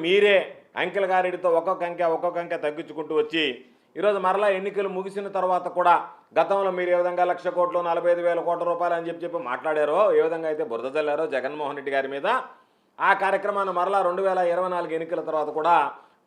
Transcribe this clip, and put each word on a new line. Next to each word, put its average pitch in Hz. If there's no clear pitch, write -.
మీరే 202
అంకెల 185
గారెడితో 180
ఒక్కొక్క 185
అంకె 170
ఒక్కొక్క 170
అంకె 170
తగ్గించుకుంటూ 156
వచ్చి 156
ఈరోజు 202
మరలా 196
ఎన్నికలు 196
ముగిసిన 196
తర్వాత 180
కూడా 175
గతంలో 190
మీరు 180
ఏ 175
విధంగా 180
లక్ష 170
కోట్లు, 175
నలభై 170
ఐదు 175
వేల 170
కోట్ల 170
రూపాయలు 170
అని 170
చెప్పి 165
చెప్పి 165
మాట్లాడారో, 151
ఏ 151
విధంగా 165
అయితే 156
బురద 117
జల్లారో 151
జగన్మోహన్ 143
రెడ్డి 139
గారి 131
మీద, 139
ఆ 170
కార్యక్రమాన్ని 196
మరలా 190
రెండు 180
వేల 185
ఇరవై 180
నాలుగు 170
ఎన్నికల 165
తర్వాత 151
కూడా 165